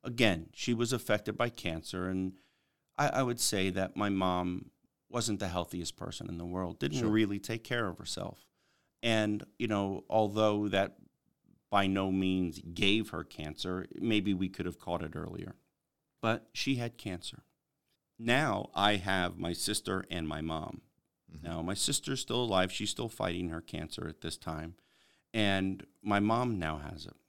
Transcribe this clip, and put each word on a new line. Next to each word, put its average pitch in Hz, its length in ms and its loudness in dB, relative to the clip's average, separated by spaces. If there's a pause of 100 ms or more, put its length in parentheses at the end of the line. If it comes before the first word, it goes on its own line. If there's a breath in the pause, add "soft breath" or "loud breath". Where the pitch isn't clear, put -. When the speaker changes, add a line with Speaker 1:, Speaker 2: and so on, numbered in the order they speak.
Speaker 1:
Again, 113 500 4
she - 200 0
was 117 200 2
affected 107 440 0
by 120 120 2
cancer, 90 580 -4
and 92 260 0 (640 soft breath)
I, 143 120 2
I 135 140 2
would 123 160 0
say 98 300 2
that 92 260 -2
my 104 140 0
mom 90 640 0 (380)
wasn't 110 300 -2
the 101 80 -2
healthiest 87 480 -4
person - 340 -8
in 85 80 -6
the 85 80 -8
world, 90 340 -4
didn't 143 200 -2
Speaker 2:
Sure. 113 100 2
Speaker 1:
really 104 300 4
take 113 240 -8
care 120 240 -2
of 87 120 -6
herself. - 400 -8 (640)
And, 107 400 2 (160)
you 120 80 0
know, 101 420 0
although 104 600 4
that 98 280 0 (720)
by 98 180 6
no 95 240 2
means 92 480 2 (140)
gave 101 360 4
her 80 140 -6
cancer, 82 600 -6 (140)
maybe 104 340 2
we 92 160 0
could 90 160 -6
have 87 140 -8
caught 85 240 -4
it 78 120 -8
earlier. 87 400 -8 (680)
But 113 320 2
she 135 220 0
had 120 220 -4
cancer. - 460 -8 (800)
Now 120 540 2
I 104 220 6
have 90 400 0
my 87 160 -2
sister 98 580 -2
and 85 160 -4
my 78 140 -4
mom. 80 400 -6 (520)
Speaker 2:
Mm-hmm. 80 140 -12
Speaker 1:
Now, 82 140 -6
my 90 140 -2
sister's 135 440 0
still 123 240 0
alive. 95 280 4
She's 101 180 -2
still 117 200 -4
fighting 90 400 -2
her 82 120 -4
cancer 82 460 -8
at 80 140 -10
this 80 160 -6
time. 80 380 -8 (580 soft breath)
And 95 520 2 (180)
my 101 160 4
mom 113 400 2
now 78 200 -2
has 76 260 -10
it. - 80 -16 (160)